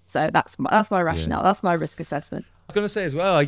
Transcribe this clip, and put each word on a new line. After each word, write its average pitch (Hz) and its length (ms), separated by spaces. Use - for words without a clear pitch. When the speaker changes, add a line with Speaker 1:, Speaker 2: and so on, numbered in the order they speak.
Speaker 1:
So 156 260
that's 156 280
my, 135 120
that's 208 200
my 196 80
Speaker 2:
Yeah. 180 60
Speaker 1:
rationale. 160 380
That's 190 200
my 180 100
risk 156 280
assessment. 156 460
Speaker 2:
I - 220
was - 60
gonna 208 160
say 202 160
as 135 80
well, 180 240
I, 147 100